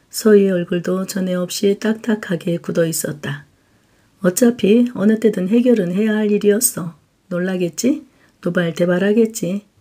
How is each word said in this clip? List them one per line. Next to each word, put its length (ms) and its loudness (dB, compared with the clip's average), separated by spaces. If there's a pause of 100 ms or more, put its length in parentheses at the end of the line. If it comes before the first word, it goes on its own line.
(100)
서희의 400 4
얼굴도 560 -4
전에 280 -4
없이 440 -2
딱딱하게 800 -4
굳어 280 -2
있었다. 600 -8 (720)
어차피 760 2
어느 260 2
때든 280 0
해결은 440 2
해야 240 0
할 140 0
일이었어. 640 0 (320)
놀라겠지? 760 -2 (380)
노발대발하겠지? 1200 0 (160)